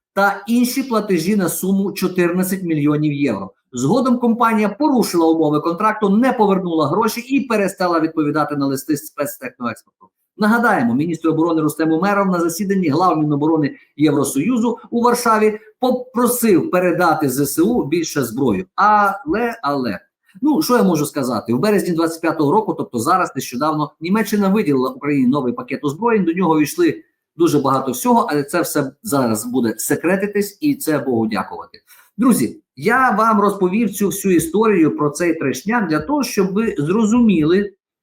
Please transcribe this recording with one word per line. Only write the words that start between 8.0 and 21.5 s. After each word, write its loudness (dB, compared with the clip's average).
на -2
листи -2
спецтехноекспорту. -10
Нагадаємо, 2
міністр 0
оборони 2
Рустем 0
Умеров 2
на 0
засіданні 0
глав 2
Міноборони 0
Євросоюзу 0
у 0
Варшаві 2
попросив 0
передати 0
З -2
С 0
У 2
більше -2
зброї. -2
Але, 0
але, -4
ну, 2
що 2
я 4
можу 2
сказати? -4